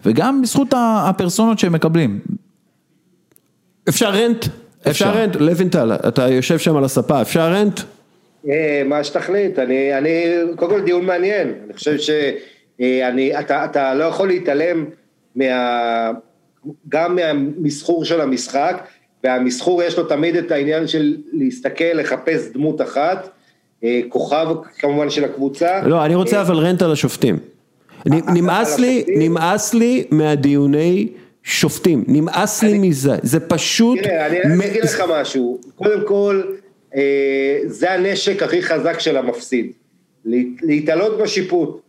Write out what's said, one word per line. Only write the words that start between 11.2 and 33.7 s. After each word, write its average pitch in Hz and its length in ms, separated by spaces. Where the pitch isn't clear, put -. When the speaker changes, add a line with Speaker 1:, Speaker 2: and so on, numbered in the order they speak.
Speaker 3:
אני 104 80
חושב 151 240
ש-, - 120
אה, 127 260
אני, 135 320
אתה, 147 260
אתה 135 280
לא 147 100
יכול 165 240
להתעלם 165 580
מה-, 120 760
גם 170 260
מהמסחור 151 880
של 165 160
המשחק, 139 640
והמסחור 127 600
יש 165 140
לו 170 60
תמיד 160 320
את 170 160
העניין 151 360
של 151 300
להסתכל, 139 600
לחפש 151 600
דמות 151 280
אחת, 160 480
אה, 120 260
כוכב 143 380
כמובן 147 300
של 143 160
הקבוצה. 151 600
Speaker 2:
לא, 156 200
אני 165 100
רוצה 185 220
Speaker 3:
אה, 202 40
Speaker 2:
אבל 175 140
רנט 170 260
על 165 100
השופטים. 131 460
נ-, 139 80
Speaker 3:
על, 165 60
Speaker 2:
נמאס 175 420
Speaker 3:
על 254 60
Speaker 2:
לי, 247 160
Speaker 3:
השופטים? 185 240
Speaker 2:
נמאס 165 520
לי 240 380
מהדיוני 151 960
שופטים, 156 640
נמאס 170 560
לי 214 60
Speaker 3:
אני, 202 200
Speaker 2:
מזה, 131 320
זה 151 180
פשוט 226 640